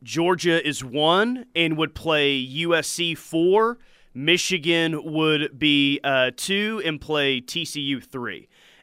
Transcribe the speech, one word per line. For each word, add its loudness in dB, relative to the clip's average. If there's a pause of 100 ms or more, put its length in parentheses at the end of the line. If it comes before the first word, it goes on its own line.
Georgia 0
is -4
one 2 (100)
and 2
would -2
play 2
U -2
S 0
C -4
four. 2 (360)
Michigan 0
would 0
be, 2
uh, 2
two -2
and -4
play 0
T -8
C -8
U -2
three. -10 (360)